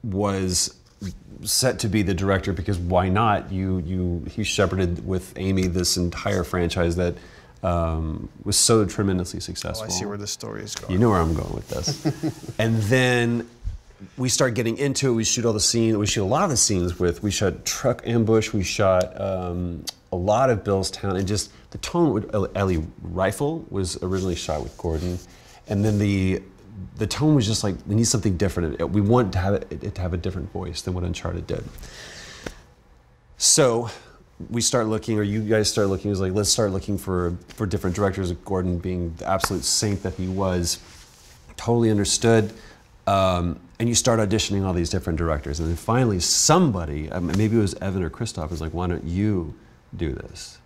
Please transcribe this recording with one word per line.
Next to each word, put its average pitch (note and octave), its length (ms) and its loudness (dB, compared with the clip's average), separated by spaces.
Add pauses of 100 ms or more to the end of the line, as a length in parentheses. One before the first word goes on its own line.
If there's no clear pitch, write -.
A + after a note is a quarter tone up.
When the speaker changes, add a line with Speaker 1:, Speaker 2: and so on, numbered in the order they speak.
Speaker 1:
was F#2+ 720 0 (680)
set - 380 0
to A2+ 80 0
be G#2 140 4
the F#2+ 120 2
director F#2+ 380 2
because F2 260 -2
why F2+ 300 2
not? G#2 440 2
You, F#2 280 0
you, F2 500 -2
he G#2+ 140 -4
shepherded F#2 640 0
with F#2 300 -4
Amy F#2+ 300 0
this F2+ 300 0
entire F2+ 480 0
franchise E2+ 520 0
that, F2 180 0 (480)
um, E2 680 -2 (140)
was G2+ 120 0
so A2 300 6
tremendously F#2 540 -2
successful. E2+ 440 -8
Speaker 2:
Oh, - 100 -4
I - 40 -2
see G#2 80 -4
where G2+ 100 -8
this G2+ 140 -10
story G#2+ 320 -10
is G#2+ 120 -10
going. - 180 -10
Speaker 1:
You F#2 60 2
know A#2 120 6
where F#2 100 6
I'm E2 140 2
going - 180 -4
with - 160 -8
this. - 380 -4 (480)
Speaker 2:
<laughs> - 40 -6
Speaker 1:
And A2+ 260 2
then A#2+ 640 4 (680)
we B2+ 140 -2
start B2+ 240 2
getting A#2+ 240 0
into C3+ 320 2
it. - 20 4
We A2+ 120 2
shoot A#2 200 0
all A#2 80 4
the G#2+ 80 0
scenes. A2+ 380 4
We G#2 80 2
shoot G#2 160 0
a - 20 2
lot C3+ 200 2
of F3+ 60 0
the B2 60 0
scenes F2+ 420 2
with, F2 240 0
we G#2 80 0
shot F#2 360 -2
Truck - 400 -2
Ambush. A2+ 480 2
We G2 80 2
shot, F#2 580 2
um, F2+ 640 -4 (260)
a F#2 60 -4
lot G#2 320 4
of G#2+ 160 2
Bill's F#2+ 260 2
Town. G2 260 -2
And F#2 120 0
just G2+ 220 -2 (200)
the - 80 -14
tone E3 360 2
with G#2 200 -2
El-, G2 200 0
Ellie F#2+ 280 2 (200)
Rifle G2+ 680 -2
was F#2+ 340 -4
originally F#2 340 -2
shot D#2 260 -4
with - 160 -10
Gordon. F2 400 -4 (500)
And G2+ 160 2
then G#2+ 140 2
the, G2 440 2 (540)
the G#2+ 100 -2
tone D3+ 280 2
was A#2 120 4
just G#2+ 160 0
like, G2+ 140 0 (100)
"We G#2 80 -2
need A#2 120 4
something F2+ 320 2
different. E2 520 0
We G2+ 120 2
want G#2+ 320 4
to F#2+ 40 2
have F#2+ 160 2
it, - 140 -4 (160)
it G2+ 120 -6
to F#2 40 -8
have F2+ 140 -2
a - 20 -2
different F2 340 -6
voice F2 300 -8
than F#2 140 -4
what F2+ 100 -4
Uncharted F2 420 -6
did." - 160 -4 (1700)
So A#2+ 540 4 (580)
we A#2 140 -2
start A2+ 240 2
looking, A2 320 0
or G#2 40 2
you G#2 200 0
guys G#2+ 280 2
start G#2 180 2
looking, F#2+ 200 0
it G#2 40 2
was F#2+ 80 0
like, F#2 120 0
"Let's G#2 160 0
start G#2+ 240 2
looking F#2+ 260 -2
for, F2 380 -2 (120)
for - 180 -4
different F2+ 300 0
directors," F#2+ 360 0
Gordon F#2 460 -2
being F2+ 400 -4
the - 100 -8
absolute F#2+ 360 0
saint G2+ 380 -2
that F#2 120 -4
he F#2 120 -6
was, F#2 520 -2 (800)
totally A#2 340 2
understood. G#2+ 600 4 (540)
Um, F#2 540 2 (180)
and A#2 100 0
you A#2 60 0
start A2+ 260 4
auditioning G2+ 460 0
all F#2 60 0
these F2 180 0
different F2 280 -2
directors. D2+ 420 -2
And D#2+ 80 -2
then E2+ 80 -2
finally A2+ 440 0
somebody, F2 880 2
um, F2 180 -2
maybe G#2 280 2
it A2+ 40 6
was G2 160 2
Evan F#2+ 260 -2
or D#2+ 80 -2
Christoph, E2+ 400 -6
was D#2+ 120 -6
like, D#2 100 -6
"Why F2 140 -2
don't F2 180 -2
you F#2 500 0 (420)
do E2 160 -2
this?" - 540 -14